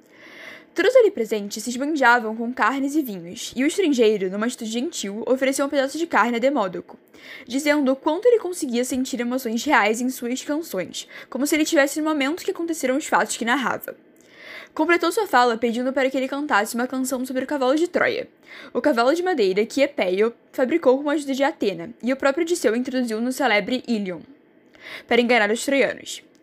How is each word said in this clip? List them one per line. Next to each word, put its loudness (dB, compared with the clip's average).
Todos 4
ali 8
presentes -4
se -6
esbanjavam 4
com -4
carnes 0
e 2
vinhos, -8
e 0
o 4
estrangeiro, 2
numa -2
atitude -6
gentil, -6
ofereceu 2
um -4
pedaço -2
de -4
carne 2
a -2
Demódoco, -2
dizendo 2
o 2
quanto 0
ele 8
conseguia -2
sentir -4
emoções -4
reais 4
em -2
suas -6
canções, -6
como -2
se 0
ele 2
tivesse 2
no -2
momento -2
que -4
aconteceram -4
os -4
fatos 0
que -6
narrava. -2
Completou 2
sua 0
fala 4
pedindo -2
para 0
que -2
ele -2
cantasse 0
uma -2
canção -4
sobre -4
o -10
cavalo 0
de 0
Troia, -2
o -4
cavalo 2
de -2
madeira 2
que 0
Epeio 0
fabricou 2
com -2
a 2
ajuda -2
de 0
Atena, -2
e 0
o -8
próprio 2
Odisseu 0
introduziu -2
no -2
celebre 0
Ilion, -2
para 2
enganar 4
os -2
troianos. -2